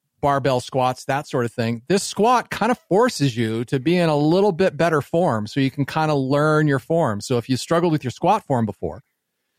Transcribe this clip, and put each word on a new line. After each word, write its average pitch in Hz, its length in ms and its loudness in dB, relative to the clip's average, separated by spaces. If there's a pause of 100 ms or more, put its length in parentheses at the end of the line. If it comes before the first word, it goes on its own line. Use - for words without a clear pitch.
(200)
barbell 135 400 0
squats, 127 460 -4
that 139 220 -4
sort 123 180 -2
of 117 60 -6
thing. 117 360 -4
This 196 160 0
squat 233 480 0
kind 220 200 -2
of - 60 0
forces 170 580 0
you 113 300 -2
to 139 140 -2
be 160 180 0
in 170 100 2
a 151 80 2
little 175 360 2
bit 160 260 0
better 160 240 2
form 123 460 0
so - 120 -4
you 135 120 2
can 143 120 -4
kind 156 280 -2
of 143 80 0
learn 151 480 2
your 139 100 2
form. 127 440 -2
So 120 180 -2
if - 100 -8
you 127 80 0
struggled 170 340 0
with 151 120 -2
your 123 80 -4
squat 196 340 0
form 117 220 0
before, 95 340 -8 (580)